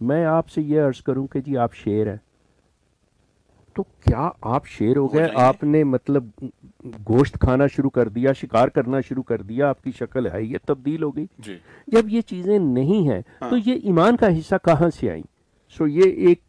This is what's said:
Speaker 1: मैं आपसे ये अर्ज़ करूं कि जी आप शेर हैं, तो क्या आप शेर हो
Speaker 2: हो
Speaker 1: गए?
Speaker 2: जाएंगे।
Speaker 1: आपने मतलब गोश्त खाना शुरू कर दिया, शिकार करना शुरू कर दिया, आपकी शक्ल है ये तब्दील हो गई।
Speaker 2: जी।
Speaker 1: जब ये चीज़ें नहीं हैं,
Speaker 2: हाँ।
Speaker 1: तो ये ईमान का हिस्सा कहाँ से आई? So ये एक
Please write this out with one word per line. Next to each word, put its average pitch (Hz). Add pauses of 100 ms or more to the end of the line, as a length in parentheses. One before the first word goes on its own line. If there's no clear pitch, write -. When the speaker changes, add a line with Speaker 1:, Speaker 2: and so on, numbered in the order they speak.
Speaker 1:
मैं 151
आपसे 160
ये 151
अर्ज़ 139
करूं 135
कि 139
जी 139
आप 120
शेर 107
हैं, 107 (1600)
तो 196
क्या - (120)
आप 123
शेर 120
हो 143
Speaker 2:
हो 135
Speaker 1:
गए? 147
Speaker 2:
जाएंगे। 131
Speaker 1:
आपने 147
मतलब 131 (540)
गोश्त 113
खाना 131
शुरू 139
कर 120
दिया, 123
शिकार 127
करना 131
शुरू 127
कर 113
दिया, 123
आपकी 131
शक्ल 120
है 101
ये 123 (100)
तब्दील 147
हो 147
गई। 147 (120)
Speaker 2:
जी। 101 (340)
Speaker 1:
जब 220
ये 220
चीज़ें 190
नहीं 151
हैं, 95 (160)
Speaker 2:
हाँ। -
Speaker 1:
तो 247
ये 240
ईमान 196
का 233
हिस्सा 165
कहाँ 165
से -
आई? 80 (540)
So 160
ये 180
एक 175